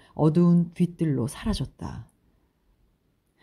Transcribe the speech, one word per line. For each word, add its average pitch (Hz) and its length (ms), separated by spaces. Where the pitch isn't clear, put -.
어두운 170 600
뒤뜰로 160 540
사라졌다. - 800